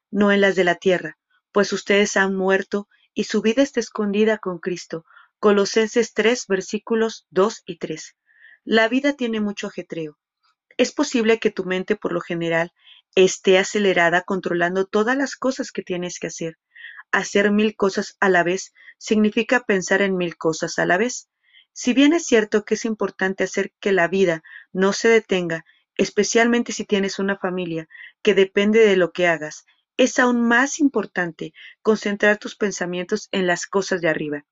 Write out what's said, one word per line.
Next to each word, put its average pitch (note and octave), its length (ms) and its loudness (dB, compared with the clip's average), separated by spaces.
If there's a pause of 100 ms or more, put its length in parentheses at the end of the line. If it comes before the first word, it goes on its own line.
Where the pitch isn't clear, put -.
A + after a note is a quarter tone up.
(100)
no G3+ 220 2
en G3+ 80 4
las G3 160 2
de F#3 80 2
la F3 120 2
tierra, E3+ 420 -2 (340)
pues G3+ 220 0
ustedes G3+ 420 0
han G3 180 0
muerto F#3+ 540 -2 (240)
y G#3 120 -4
su G#3 180 -2
vida F3+ 200 2
está - 180 0
escondida G#3+ 580 0
con F3+ 220 -8
Cristo. E3+ 440 -8 (340)
Colosenses G#3+ 760 2
tres, A3 320 0
versículos A3 840 -4
dos F#3 380 0
y E3+ 100 -12
tres. - 400 -12 (480)
La A3 240 2
vida C4+ 240 0
tiene A3+ 300 -4
mucho G3+ 240 -6
ajetreo. E3 500 -12 (640)
Es B3+ 120 2
posible A3+ 480 0
que G#3+ 120 -2
tu F#3 160 -6
mente, F#3 300 -2
por F3+ 160 -6
lo F3 100 -4
general, E3+ 500 -4 (420)
esté F#3 440 4
acelerada F3+ 640 2
controlando F3+ 640 -2
todas A3 320 0
las C#4 180 -4
cosas C4 340 -4
que - 120 -8
tienes F3+ 360 -8
que E3+ 100 -8
hacer. E3 280 -10 (560)
Hacer G3+ 380 2
mil G#3+ 260 2
cosas G3 440 -2
a G3+ 80 2
la F3+ 140 4
vez F3 300 -4 (260)
significa A3 640 0
pensar F#3+ 420 0
en F#3+ 140 0
mil F3 200 -4
cosas E3 420 -4
a E3 80 0
la F3 120 2
vez. A#3+ 300 -4 (440)
Si - 200 -2
bien C#4+ 200 6
es E4+ 140 0
cierto G#3+ 380 2
que - 100 -4
es G#3+ 100 -4
importante F#3+ 600 -4
hacer G3 360 -4
que G3+ 120 -2
la F3 160 2
vida F3 340 0 (300)
no F#3+ 200 2
se - 160 0
detenga, F3+ 560 0 (320)
especialmente A#3 760 0
si - 120 -8
tienes G3 340 -2
una G3 200 -2
familia F3+ 500 -6 (340)
que G3+ 120 2
depende G3+ 460 2
de G3+ 160 6
lo E3+ 160 2
que F3+ 140 0
hagas, D#3 380 -4 (320)
es - 220 2
aún B3 280 2
más A#3+ 320 2
importante F#3 760 -2 (260)
concentrar G#3 580 2
tus - 180 -12
pensamientos F3+ 760 -4
en F#3+ 160 -2
las F3 200 -2
cosas F#3+ 340 -2
de E3 80 0
arriba. D3 440 -4